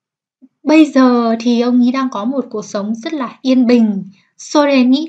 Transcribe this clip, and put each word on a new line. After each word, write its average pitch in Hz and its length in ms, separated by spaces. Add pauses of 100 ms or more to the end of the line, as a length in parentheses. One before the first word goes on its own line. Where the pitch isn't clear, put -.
(640)
Bây 311 220
giờ 247 540
thì 233 220
ông 247 200
ý 247 100
đang 262 180
có 208 160
một 262 240
cuộc 208 160
sống 214 300
rất 320 180
là 262 280
yên 254 260
bình. 220 360 (340)
Sore 285 460
ni 277 260